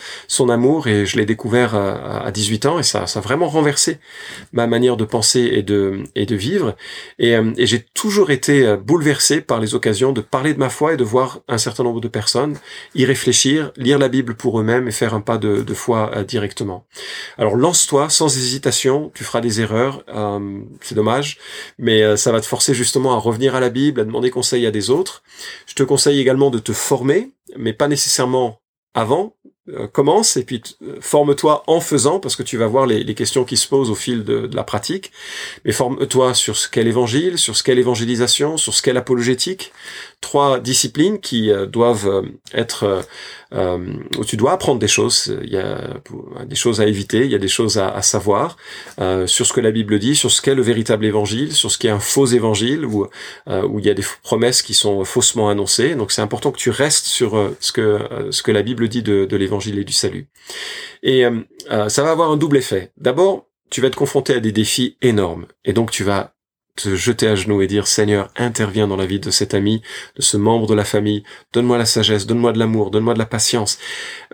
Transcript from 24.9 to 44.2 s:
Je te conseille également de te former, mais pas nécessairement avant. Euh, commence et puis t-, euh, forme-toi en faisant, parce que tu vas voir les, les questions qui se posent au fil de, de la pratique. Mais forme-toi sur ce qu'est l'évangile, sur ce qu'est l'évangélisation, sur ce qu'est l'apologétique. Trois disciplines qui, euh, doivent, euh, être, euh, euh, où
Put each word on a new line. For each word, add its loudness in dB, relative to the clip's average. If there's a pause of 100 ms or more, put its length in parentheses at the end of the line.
Je -18
te -2
conseille 2
également 4
de 0
te -4
former, 0 (240)
mais -4
pas 0
nécessairement 0 (340)
avant. -2 (340)
Euh, -8
commence 2
et -2
puis -8
t-, -18
euh, -14
forme-toi 2
en 4
faisant, 0
parce -4
que -8
tu -6
vas 2
voir 2
les, 2
les -6
questions -2
qui -4
se 0
posent 2
au -2
fil -4
de, -2
de -10
la -4
pratique. -6 (540)
Mais 0
forme-toi 2
sur -2
ce -4
qu'est 0
l'évangile, 0
sur -2
ce 0
qu'est 2
l'évangélisation, 0
sur -2
ce 0
qu'est 2
l'apologétique. -2 (480)
Trois 2
disciplines 0
qui, 0
euh, 2
doivent, 2
euh, 2 (300)
être, -4
euh, 0 (540)
euh, -4 (240)
où -4